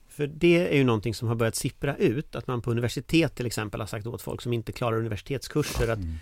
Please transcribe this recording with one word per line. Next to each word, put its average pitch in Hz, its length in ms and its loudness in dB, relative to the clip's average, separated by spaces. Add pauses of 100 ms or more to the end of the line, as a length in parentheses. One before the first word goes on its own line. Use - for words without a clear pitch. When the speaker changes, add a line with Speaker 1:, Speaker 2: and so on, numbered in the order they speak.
(160)
Speaker 1:
För 147 120 -2
det 170 460 4
är 147 40 6
ju 139 60 6
någonting 117 300 2
som 113 140 -4
har 117 80 2
börjat 113 200 2
sippra 143 400 -4
ut, 151 400 0
att 123 120 -6
man 123 140 -2
på 120 100 -2
universitet 120 640 0
till 123 100 -4
exempel 110 340 -4
har 107 80 -6
sagt 110 200 -8
åt 117 140 -8
folk - 200 -8
som 120 120 -2
inte 113 180 -2
klarar 113 260 0
universitetskurser 117 920 -2
att 113 120 0
Speaker 2:
Mm. 82 220 -6